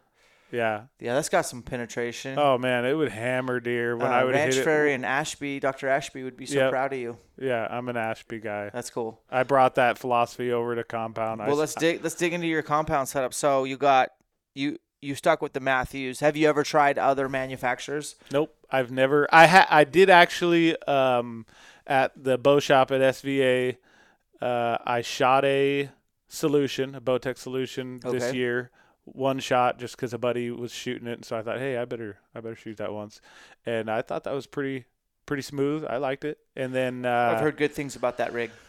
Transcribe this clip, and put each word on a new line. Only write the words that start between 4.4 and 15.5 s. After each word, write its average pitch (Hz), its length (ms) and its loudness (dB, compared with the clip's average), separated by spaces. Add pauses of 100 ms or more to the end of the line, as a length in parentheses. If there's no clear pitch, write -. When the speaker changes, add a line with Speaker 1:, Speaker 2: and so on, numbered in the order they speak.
Speaker 1:
hit 135 60 2
it. 131 40 -2
Speaker 2:
Fairy 151 300 2
and 127 100 -6
Ashby, 139 540 -4
Doctor 135 300 -4
Ashby 139 340 -2
would 127 140 -12
be 127 100 -16
so 139 140 -6
Speaker 1:
Yep. 131 100 4
Speaker 2:
proud 135 220 -2
of 135 80 -6
you. 120 180 -8 (180)
Speaker 1:
Yeah, 120 320 -2
I'm 123 200 -6
an 120 80 -6
Ashby 113 420 -6
guy. 104 340 -8
Speaker 2:
That's 123 180 -10
cool. 113 380 -8
Speaker 1:
I 127 140 0
brought 131 320 4
that 120 240 2
philosophy 120 540 0
over 120 240 -2
to 117 80 -6
compound. 113 580 -6
I 104 40 -6
Speaker 2:
Well, 143 100 0
Speaker 1:
s-, - 20 0
Speaker 2:
let's 156 160 -2
dig, 165 300 0
let's 160 100 -4
dig 175 180 -2
into 175 140 -4
your 160 160 0
compound 151 460 -2
setup. 131 260 -4
So 139 300 0
you 131 120 -6
got, 131 340 4 (440)
you, 139 240 -6 (240)
you 139 140 -8
stuck 160 260 0
with 147 120 -8